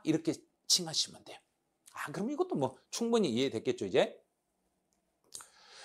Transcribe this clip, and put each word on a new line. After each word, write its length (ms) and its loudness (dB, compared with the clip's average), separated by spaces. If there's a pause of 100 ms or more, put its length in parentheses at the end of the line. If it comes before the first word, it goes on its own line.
이렇게 280 2 (340)
칭하시면 580 0
돼요. 120 -16 (560)
아, 200 -8
그럼 180 -2
이것도 240 -2
뭐 220 0 (120)
충분히 400 2
이해됐겠죠, 560 0
이제? 320 2 (1700)